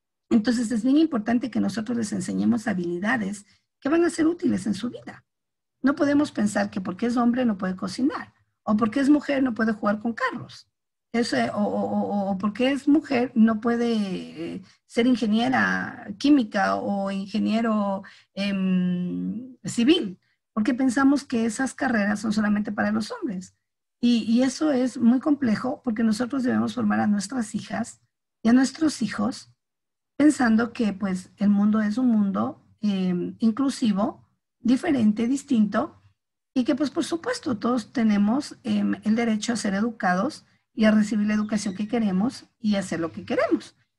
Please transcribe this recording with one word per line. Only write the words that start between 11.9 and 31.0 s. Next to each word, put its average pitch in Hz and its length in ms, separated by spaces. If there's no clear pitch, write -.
o 190 80
porque 247 320
es 277 160
mujer 277 480
no 220 260
puede, 202 920
eh, 185 80
ser 240 220
ingeniera 226 960
química 214 580
o 196 340
ingeniero, 202 920
em, 185 1300
civil, 233 560
porque 220 180
pensamos 269 520
que 226 220
esas 247 280
carreras 208 460
son 220 120
solamente 208 380
para 208 220
los 220 180
hombres. 269 460
Y, 240 200
y 233 180
eso 285 300
es 254 260
muy 240 220
complejo 262 640
porque 233 180
nosotros 240 400
debemos 226 320
formar 214 240
a 226 80
nuestras 214 480
hijas 202 460
y 220 60
a 226 40
nuestros 262 480
hijos - 540
pensando 240 560
que, 208 200
pues, 185 440